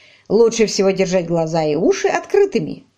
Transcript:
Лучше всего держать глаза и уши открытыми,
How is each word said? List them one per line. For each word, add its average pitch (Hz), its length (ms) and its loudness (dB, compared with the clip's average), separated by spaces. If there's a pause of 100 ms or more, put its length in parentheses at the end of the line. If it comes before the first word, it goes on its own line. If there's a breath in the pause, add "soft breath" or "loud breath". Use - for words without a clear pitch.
(300 soft breath)
Лучше 226 380 2
всего 196 240 0
держать 185 340 0
глаза 160 400 -2
и 151 100 0
уши 359 320 0
открытыми, 392 760 0 (140)